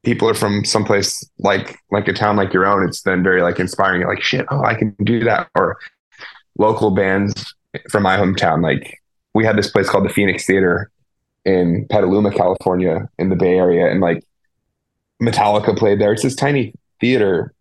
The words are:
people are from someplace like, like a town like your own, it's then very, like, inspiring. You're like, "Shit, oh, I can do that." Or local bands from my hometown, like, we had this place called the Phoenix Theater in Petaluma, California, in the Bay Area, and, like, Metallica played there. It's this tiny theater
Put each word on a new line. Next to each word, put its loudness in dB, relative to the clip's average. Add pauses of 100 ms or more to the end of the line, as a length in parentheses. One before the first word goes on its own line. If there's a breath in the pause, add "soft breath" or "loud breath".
people 0
are 2
from 0
someplace -2 (120)
like, -2 (140)
like -2
a -2
town 0
like 0
your 2
own, 2
it's -6
then 0
very, 2
like, 0
inspiring. -2
You're -2
like, -8
"Shit, -4
oh, -2
I 0
can -2
do 0
that." -2
Or 0 (800 loud breath)
local 2
bands -2 (360)
from 2
my 2
hometown, 0
like, -4 (340)
we 2
had 0
this -2
place 0
called 0
the -4
Phoenix 0
Theater 2 (540)
in 0
Petaluma, 2
California, 0 (100)
in -2
the 0
Bay 2
Area, 2
and, 0
like, 0 (1000)
Metallica 2
played 2
there. 2
It's -2
this -2
tiny -2 (260)
theater 0